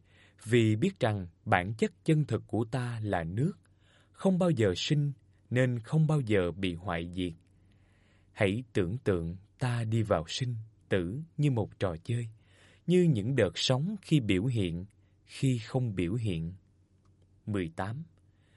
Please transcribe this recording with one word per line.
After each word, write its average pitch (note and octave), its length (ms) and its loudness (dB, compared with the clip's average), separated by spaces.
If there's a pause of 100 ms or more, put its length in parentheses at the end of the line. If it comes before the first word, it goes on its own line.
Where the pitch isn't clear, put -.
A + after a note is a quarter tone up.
(440)
vì A2 320 4
biết F#3+ 240 -2
rằng G#2 260 -2 (180)
bản G2 300 2
chất G#3 180 -2 (120)
chân D3+ 200 4
thực - 220 -4
của A2 180 0
ta A#2+ 380 -6
là F#2 220 -2
nước, A#2 280 -2 (600)
không F#3 260 0
bao F3+ 120 4
giờ A2 260 4
sinh C#3+ 360 0 (380)
nên B2 280 2
không D3+ 280 2
bao D3+ 140 2
giờ G2+ 320 2
bị F#2 220 -2
hoại E2+ 400 -6
diệt. F2+ 180 -2 (1000)
Hãy G#2+ 400 0
tưởng G2+ 260 -2
tượng F2 380 -2 (220)
ta A#2+ 260 -2
đi A2+ 180 0
vào F#2 260 0
sinh B2 260 -4 (340)
tử F#2+ 320 -2 (160)
như D3 140 2
một G#2+ 280 -2
trò F2+ 260 -2
chơi, A#2 240 -4 (580)
như F3+ 160 4
những C3 340 2
đợt F#2+ 180 4
sóng D#3 480 0
khi D3+ 180 4
biểu G2+ 240 2
hiện, F#2+ 400 -2 (400)
khi B2+ 340 -2
không A#2 360 -4
biểu F#2 200 -2
hiện. F2+ 380 -4 (920)
Mười F#2+ 300 -2
tám. A2+ 260 -6 (540)